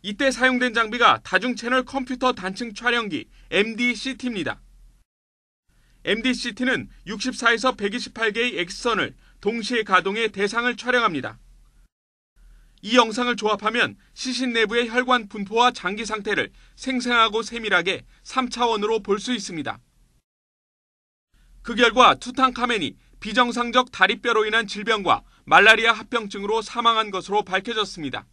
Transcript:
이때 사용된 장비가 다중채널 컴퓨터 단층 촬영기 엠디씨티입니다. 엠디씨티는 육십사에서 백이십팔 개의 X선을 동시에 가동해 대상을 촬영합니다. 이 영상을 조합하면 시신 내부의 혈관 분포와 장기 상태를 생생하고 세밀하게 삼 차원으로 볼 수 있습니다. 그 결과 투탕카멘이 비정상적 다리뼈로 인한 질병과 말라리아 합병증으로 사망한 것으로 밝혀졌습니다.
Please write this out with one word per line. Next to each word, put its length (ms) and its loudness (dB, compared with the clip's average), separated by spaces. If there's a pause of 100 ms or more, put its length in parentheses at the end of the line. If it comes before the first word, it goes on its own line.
이때 300 0
사용된 420 2
장비가 500 2
다중채널 600 0
컴퓨터 480 -2
단층 400 -8
촬영기 560 -2 (220)
엠디씨티입니다. 1120 -2 (1400)
엠디씨티는 840 -2 (180)
육십사에서 720 0
백이십팔 560 -4
개의 260 -2
X선을 560 -2 (280)
동시에 400 -2
가동해 460 2
대상을 460 -2
촬영합니다. 640 -2 (1400)
이 160 2
영상을 400 2
조합하면 600 -2 (180)
시신 400 -4
내부의 340 0
혈관 400 0
분포와 440 0
장기 340 -6
상태를 440 -2 (240)
생생하고 680 0
세밀하게 640 -2 (160)
삼 260 -4
차원으로 520 0
볼 200 -2
수 140 -4
있습니다. 440 -8 (1800)
그 160 -8
결과 380 6
투탕카멘이 840 -2 (240)
비정상적 720 2
다리뼈로 540 2
인한 200 0
질병과 560 0 (220)
말라리아 480 6
합병증으로 680 -4
사망한 520 0
것으로 320 -2
밝혀졌습니다. 880 -4